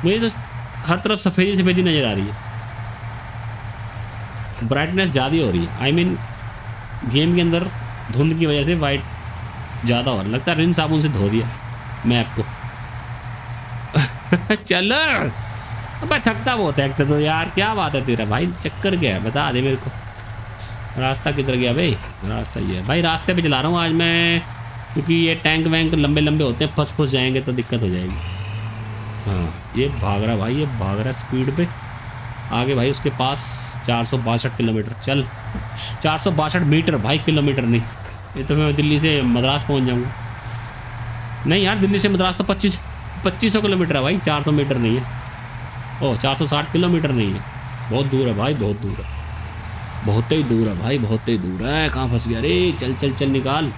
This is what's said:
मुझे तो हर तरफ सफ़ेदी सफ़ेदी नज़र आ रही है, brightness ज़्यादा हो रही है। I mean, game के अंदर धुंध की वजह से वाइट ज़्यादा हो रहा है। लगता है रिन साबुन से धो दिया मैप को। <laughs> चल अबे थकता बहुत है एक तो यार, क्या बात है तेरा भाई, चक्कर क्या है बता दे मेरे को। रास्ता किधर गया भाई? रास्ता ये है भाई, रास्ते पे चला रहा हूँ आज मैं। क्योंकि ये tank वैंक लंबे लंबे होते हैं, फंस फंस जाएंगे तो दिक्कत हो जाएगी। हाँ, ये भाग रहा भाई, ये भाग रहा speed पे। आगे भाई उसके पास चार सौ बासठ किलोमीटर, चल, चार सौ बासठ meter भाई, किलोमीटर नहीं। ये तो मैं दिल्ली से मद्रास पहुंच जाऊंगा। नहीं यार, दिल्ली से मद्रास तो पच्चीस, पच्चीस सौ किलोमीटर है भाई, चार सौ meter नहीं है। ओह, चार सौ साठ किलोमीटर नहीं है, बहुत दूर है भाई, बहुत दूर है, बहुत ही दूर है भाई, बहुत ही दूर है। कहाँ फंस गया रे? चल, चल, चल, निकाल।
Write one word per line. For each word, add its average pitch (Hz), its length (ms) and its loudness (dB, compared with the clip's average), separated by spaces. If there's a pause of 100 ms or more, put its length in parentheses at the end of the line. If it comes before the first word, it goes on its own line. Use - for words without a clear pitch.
मुझे 196 160 4
तो 226 80 2 (580)
हर 175 120 2
तरफ 214 200 0
सफ़ेदी 190 380 2
सफ़ेदी 180 260 4
नज़र 151 240 4
आ 107 60 2
रही 98 140 0
है, 107 80 -6 (2250)
brightness 160 460 2
ज़्यादा 135 260 2
हो 139 140 4
रही 87 140 2
है। - 160 -6
I 135 160 2
mean, 180 200 2 (960)
game 160 220 4
के 180 60 4
अंदर 170 260 2 (460)
धुंध 156 260 2
की 165 80 2
वजह 147 180 2
से 170 100 2
वाइट 143 280 0 (840)
ज़्यादा 120 260 2
हो 120 60 2
रहा 95 100 -2
है। 104 40 -2
लगता 135 220 0
है 156 60 2
रिन 170 140 4
साबुन 156 300 2
से 156 60 4
धो 101 200 4
दिया 117 200 2 (580)
मैप 117 200 4 (100)
को। 110 60 0 (1800)
<laughs> 180 300 2
चल 190 360 2
अबे 254 1300 -2
थकता 240 360 0
बहुत 151 220 2
है 139 100 2
एक 135 120 -2
तो 147 200 4
यार, 160 280 2
क्या 208 260 0
बात 160 200 0
है 131 120 0
तेरा 113 180 2
भाई, 117 220 2 (160)
चक्कर 185 340 0
क्या 135 180 2
है 92 100 -2
बता 143 280 0
दे 123 100 2
मेरे 135 140 2
को। - 140 -6 (1080)
रास्ता 135 320 0
किधर 135 240 0
गया 123 160 2
भाई? 143 240 2 (280)
रास्ता 110 360 -4
ये 95 160 -2
है 92 100 -4
भाई, 151 160 2
रास्ते 165 320 0
पे 175 80 2
चला 143 180 2
रहा 151 100 2
हूँ 175 100 2
आज 165 120 2
मैं। 170 500 4 (540)
क्योंकि 160 180 2
ये 165 220 4
tank 160 300 2
वैंक 160 280 4
लंबे 147 260 4
लंबे 151 240 4
होते 127 200 2
हैं, 151 100 -2
फंस 147 160 2
फंस 143 200 0
जाएंगे 131 300 2
तो 131 120 -2
दिक्कत 120 300 -2
हो 98 60 2
जाएगी। 90 260 -2 (1120)
हाँ, 87 520 -2
ये 131 140 2
भाग 101 320 0
रहा 110 140 2
भाई, 107 180 0
ये 147 120 0 (120)
भाग 101 220 0
रहा 127 140 -2
speed 131 420 -2
पे। 175 100 2 (840)
आगे 127 220 2
भाई 123 160 4
उसके 139 200 0
पास 135 320 0 (440)
चार 117 180 2
सौ 127 160 0
बासठ 117 360 0
किलोमीटर, 113 360 0 (100)
चल, 135 220 0 (800)
चार 156 160 2
सौ 196 140 2
बासठ 156 320 2
meter 156 340 4
भाई, 127 220 2
किलोमीटर 143 440 4
नहीं। 117 160 4 (560)
ये 135 80 -4
तो 151 120 2
मैं 151 200 4
दिल्ली 147 240 4
से 151 240 4
मद्रास 123 440 4
पहुंच 135 160 4
जाऊंगा। 120 260 0 (1400)
नहीं 185 180 4
यार, 202 140 2
दिल्ली 196 200 4
से 196 100 4
मद्रास 185 300 2
तो 196 60 0
पच्चीस, 190 340 2 (460)
पच्चीस 196 280 2
सौ 214 100 4
किलोमीटर 185 340 2
है 131 60 2
भाई, 170 180 2
चार 147 220 0
सौ 151 100 2
meter 143 260 2
नहीं 117 180 4
है। 127 80 -2 (960)
ओह, 131 140 2
चार 135 200 0
सौ 151 100 0
साठ 147 260 0
किलोमीटर 170 400 4
नहीं 107 200 2
है, 98 80 -4 (500)
बहुत 135 160 2
दूर 131 220 2
है 110 80 0
भाई, 127 200 0
बहुत 104 240 0
दूर 101 180 -4
है, - 60 -8 (1000)
बहुत 113 260 2
ही 156 120 4
दूर 113 240 4
है 95 100 -2
भाई, 120 220 0
बहुत 110 280 0
ही 113 100 2
दूर 92 240 -4
है। 151 260 0
कहाँ 131 200 -2
फंस 117 200 0
गया 113 120 0
रे? 175 400 2
चल, 127 140 -2
चल, 139 180 0
चल, 139 180 0
निकाल। 135 480 0